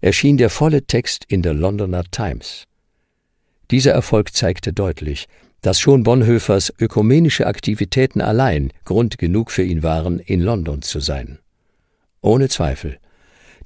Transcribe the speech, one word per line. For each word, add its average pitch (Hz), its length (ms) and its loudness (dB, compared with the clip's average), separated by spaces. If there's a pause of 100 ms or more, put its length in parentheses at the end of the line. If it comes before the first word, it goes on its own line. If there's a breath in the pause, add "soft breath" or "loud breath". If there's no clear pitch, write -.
erschien 135 380 4
der 120 100 4
volle 147 380 0
Text - 420 -4
in 92 140 0
der 85 100 0
Londoner 90 520 -2
Times. - 600 -8 (1040)
Dieser 131 220 4
Erfolg - 420 0
zeigte 95 380 -2
deutlich, 76 540 -6 (340 soft breath)
dass - 180 0
schon 135 260 4
Bonhoeffers 113 760 2
ökumenische 117 640 2
Aktivitäten - 760 -2
allein 107 500 0 (140)
Grund 110 320 0
genug 95 320 -2
für - 120 -2
ihn 87 200 -2
waren, 80 380 -2
in 95 200 -2
London 85 400 -2
zu - 200 -8
sein. 69 380 -8 (840)
Ohne 127 260 2
Zweifel. 69 480 -4 (680 soft breath)